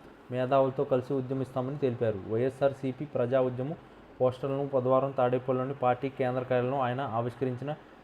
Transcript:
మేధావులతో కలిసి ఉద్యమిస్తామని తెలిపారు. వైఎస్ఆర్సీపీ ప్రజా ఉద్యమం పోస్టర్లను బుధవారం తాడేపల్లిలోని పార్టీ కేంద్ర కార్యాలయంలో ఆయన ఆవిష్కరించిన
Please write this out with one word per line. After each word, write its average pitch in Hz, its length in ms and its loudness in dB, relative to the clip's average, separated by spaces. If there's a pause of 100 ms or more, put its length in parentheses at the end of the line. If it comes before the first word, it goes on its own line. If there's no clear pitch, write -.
(320)
మేధావులతో 135 520 2
కలిసి 135 300 0
ఉద్యమిస్తామని 131 640 -2
తెలిపారు. 117 420 0 (100)
వైఎస్ఆర్సీపీ 131 760 0
ప్రజా 127 360 0
ఉద్యమం 127 340 -2 (460)
పోస్టర్లను 135 520 0
బుధవారం 131 380 4
తాడేపల్లిలోని 127 640 0
పార్టీ 127 360 0
కేంద్ర 127 340 -2
కార్యాలయంలో 127 380 0
ఆయన 123 200 0
ఆవిష్కరించిన 123 720 -4 (280)